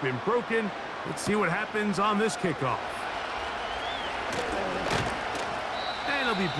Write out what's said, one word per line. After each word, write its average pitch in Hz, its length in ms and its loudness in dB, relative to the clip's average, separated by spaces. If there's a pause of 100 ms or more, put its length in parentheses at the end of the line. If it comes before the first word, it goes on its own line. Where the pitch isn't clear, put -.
been 127 220 0
broken. 226 440 2 (360)
Let's - 160 -4
see 202 140 2
what 196 120 4
happens 208 500 2
on 202 200 6
this 220 180 4
kickoff. 135 400 2 (3250)
And 277 160 0
it'll 240 160 2
be 180 240 2